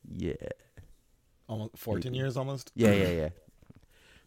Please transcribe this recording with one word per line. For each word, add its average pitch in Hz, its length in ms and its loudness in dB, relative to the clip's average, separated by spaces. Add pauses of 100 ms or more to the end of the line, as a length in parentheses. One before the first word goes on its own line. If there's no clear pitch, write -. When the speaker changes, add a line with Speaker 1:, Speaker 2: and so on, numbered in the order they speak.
(120)
Speaker 1:
Yeah. 87 220 -4 (1120)
Speaker 2:
Almost 110 300 -10
fourteen 120 360 -4
Speaker 1:
Maybe. 127 60 -4
Speaker 2:
years, 131 180 -2
almost? 135 380 -6
Speaker 1:
Yeah, 113 180 8
yeah, 95 160 4
yeah. 80 200 0 (960)